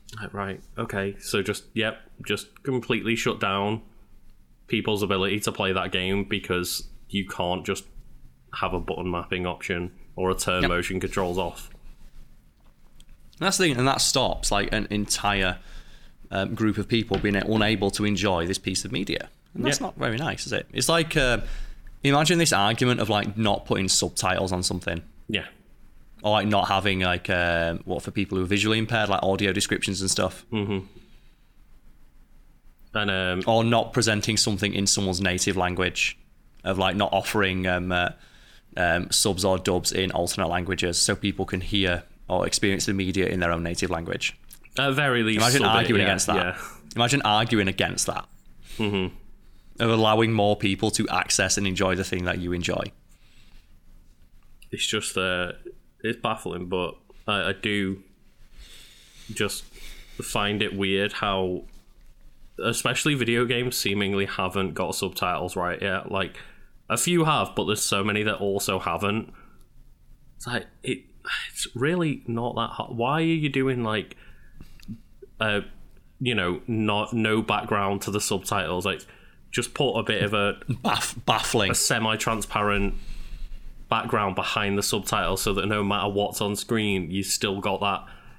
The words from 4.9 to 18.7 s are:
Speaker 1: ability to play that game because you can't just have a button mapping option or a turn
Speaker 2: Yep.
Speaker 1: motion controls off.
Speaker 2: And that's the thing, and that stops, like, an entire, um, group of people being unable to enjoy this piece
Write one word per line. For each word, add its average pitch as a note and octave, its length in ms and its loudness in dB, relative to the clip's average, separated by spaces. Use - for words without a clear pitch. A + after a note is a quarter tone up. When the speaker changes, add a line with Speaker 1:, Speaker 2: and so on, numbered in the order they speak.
Speaker 1:
ability G2 380 2
to G#2+ 120 -2
play G2 220 0
that F#2 180 0
game F#2+ 320 0
because F#2+ 640 -2
you G2 180 -2
can't F2+ 380 -2
just G2 200 -4
have F2+ 220 -2
a E2+ 40 -2
button F2 300 -4
mapping F2+ 380 -4
option F2+ 440 -4
or F#2 140 0
a F#2 60 2
turn F2+ 260 0
Speaker 2:
Yep. F2 80 2
Speaker 1:
motion F2 300 0
controls F2+ 400 -2
off. - 320 -6
Speaker 2:
And E3+ 80 0
that's G3 100 2
the F3+ 120 6
thing, B2+ 80 2
and B2+ 100 4
that - 140 2
stops, - 500 2
like, G2+ 200 2
an G#2+ 200 0
entire, G2+ 680 0
um, G2 240 -2
group G#2+ 240 2
of G#2 100 -2
people G#2+ 300 2
being G2+ 180 2
unable G#2 540 2
to G#2 160 0
enjoy F#2+ 400 2
this F#2 140 -2
piece - 260 -4